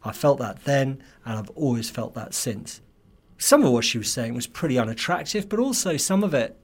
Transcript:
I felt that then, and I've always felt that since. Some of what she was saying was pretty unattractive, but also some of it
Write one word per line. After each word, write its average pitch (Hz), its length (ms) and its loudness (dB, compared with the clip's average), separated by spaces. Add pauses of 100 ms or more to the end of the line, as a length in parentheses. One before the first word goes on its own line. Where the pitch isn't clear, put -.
I 110 80 -8
felt 139 280 4
that 104 260 -8
then, 135 360 2 (220)
and 110 160 -6
I've 104 120 -8
always 123 380 -2
felt - 260 -8
that - 180 -10
since. - 480 -6 (560)
Some 294 260 6
of 139 80 6
what 117 140 4
she - 120 0
was 107 140 -4
saying 117 220 -4
was 120 140 -6
pretty 139 300 -2
unattractive, 147 680 -2
but 208 120 -2
also 233 360 0
some 196 300 2
of 180 80 -2
it 120 300 0